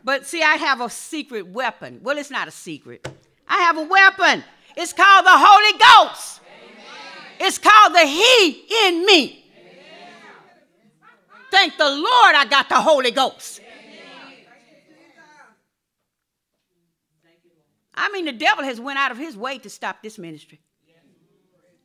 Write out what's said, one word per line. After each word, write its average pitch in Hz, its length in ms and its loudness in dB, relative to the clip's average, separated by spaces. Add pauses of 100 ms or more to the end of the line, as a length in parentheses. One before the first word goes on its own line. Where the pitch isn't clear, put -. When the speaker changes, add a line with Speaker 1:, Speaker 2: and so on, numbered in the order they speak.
Speaker 1:
But 269 220 -6
see, 330 160 -8
I 311 120 0
have 285 260 -6
a 240 80 -10
secret 240 600 -16
weapon. 185 540 -12
Well, 277 160 -8
it's 285 120 -16
not 196 180 -10
a - 20 -20
secret. 135 560 -20 (420)
I 381 140 -4
have 339 140 -2
a 311 60 -10
weapon. 370 640 0 (320)
It's 330 160 -10
called 381 320 4
the 370 80 4
Holy 403 460 4
Ghost. - 640 2 (220)
Speaker 2:
Amen. - 220 -20 (560)
Speaker 1:
It's 370 180 -4
called 403 360 6
the 339 120 4
He 370 600 0 (200)
in 349 200 -4
me. 320 380 0 (140)
Speaker 2:
Amen. - 540 -20 (1400)
Speaker 1:
Thank 370 260 0
the 302 120 0
Lord 370 460 2
I 285 140 0
got 269 200 -2
the 277 120 0
Holy 262 300 0
Ghost. - 500 -8
Speaker 2:
Amen. - 100 -20 (4000)
Speaker 1:
I 381 160 -6
mean, 381 160 -10
the 285 60 -10
devil 302 320 -4
has 240 160 -12
went 269 180 -12
out 277 120 -6
of 233 80 -16
his 294 180 -16
way 254 220 -12
to 202 120 -20
stop - 320 -16
this 214 160 -20
ministry. 160 420 -20 (1200)